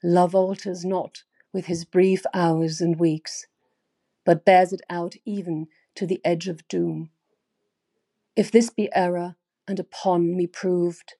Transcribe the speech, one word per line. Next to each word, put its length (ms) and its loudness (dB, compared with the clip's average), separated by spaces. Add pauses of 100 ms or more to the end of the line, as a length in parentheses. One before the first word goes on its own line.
Love 320 2
alters 500 -2
not 380 -6 (300)
with 120 -6
his 200 -6
brief 380 2 (100)
hours 480 0
and 180 0
weeks, 480 -2 (800)
but 200 2
bears 280 6
it 160 -10
out 260 -6 (100)
even 420 -6 (280)
to 100 -6
the 200 -4
edge 220 -2
of 200 -12
doom. 420 -4 (1300)
If 160 0
this 180 6
be 240 -4
error 420 -2 (320)
and 120 -6
upon 580 -2
me 80 0
proved 760 -4